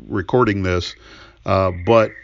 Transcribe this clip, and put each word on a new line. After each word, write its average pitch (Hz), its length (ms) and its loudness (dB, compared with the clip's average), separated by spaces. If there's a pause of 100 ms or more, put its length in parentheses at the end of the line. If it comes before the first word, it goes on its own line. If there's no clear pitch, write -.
recording 104 560 0
this, 90 320 -4 (500)
uh, 95 280 0 (120)
but 110 280 4 (100)